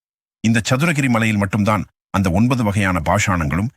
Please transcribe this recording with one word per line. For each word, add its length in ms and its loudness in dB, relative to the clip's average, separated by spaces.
இந்த 160 2
சதுரகிரி 480 0
மலையில் 280 2
மட்டும்தான் 480 0
அந்த 200 0
ஒன்பது 340 2
வகையான 360 0
பாஷாணங்களும் 760 -2